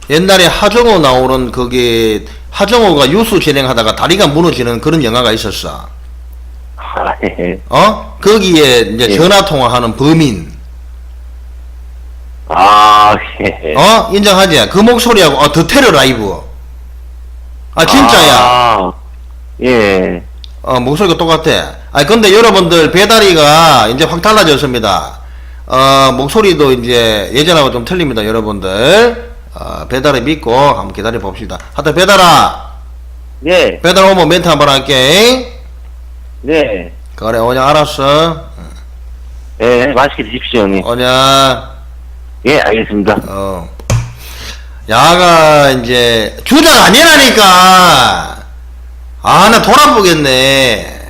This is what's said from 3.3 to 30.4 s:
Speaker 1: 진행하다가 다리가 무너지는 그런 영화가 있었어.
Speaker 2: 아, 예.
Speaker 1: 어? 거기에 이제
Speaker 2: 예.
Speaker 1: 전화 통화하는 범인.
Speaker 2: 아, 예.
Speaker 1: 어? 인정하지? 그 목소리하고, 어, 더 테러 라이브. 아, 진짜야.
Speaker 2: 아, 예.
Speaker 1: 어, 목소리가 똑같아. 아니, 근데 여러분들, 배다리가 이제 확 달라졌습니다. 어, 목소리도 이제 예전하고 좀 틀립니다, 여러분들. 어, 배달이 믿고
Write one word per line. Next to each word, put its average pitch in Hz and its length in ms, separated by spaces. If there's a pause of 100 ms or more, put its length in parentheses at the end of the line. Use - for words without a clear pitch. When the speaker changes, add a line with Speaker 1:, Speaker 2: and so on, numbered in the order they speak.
Speaker 1:
진행하다가 131 560
다리가 175 320
무너지는 135 520
그런 156 240
영화가 117 300
있었어. 90 560 (880)
Speaker 2:
아, - 360 (100)
예. 87 360 (100)
Speaker 1:
어? 196 520
거기에 170 580
이제 113 300
Speaker 2:
예. 101 80
Speaker 1:
전화 190 260
통화하는 120 540
범인. 139 560 (1900)
Speaker 2:
아, 104 680 (280)
예. 82 320
Speaker 1:
어? 196 380
인정하지? 185 560
그 175 100
목소리하고, 220 580
어, 143 140
더 165 140
테러 254 260
라이브. 120 480 (1300)
아, 160 120
진짜야. 190 520
Speaker 2:
아, 120 560 (720)
예. 98 600 (380)
Speaker 1:
어, 131 180
목소리가 156 380
똑같아. 156 580 (160)
아니, 143 160
근데 208 260
여러분들, 185 580
배다리가 165 1000
이제 135 160
확 170 160
달라졌습니다. 131 1000 (480)
어, 135 480
목소리도 147 580
이제 117 600
예전하고 151 380
좀 120 120
틀립니다, 131 420
여러분들. 110 1080 (240)
어, 80 300
배달이 131 340
믿고 139 320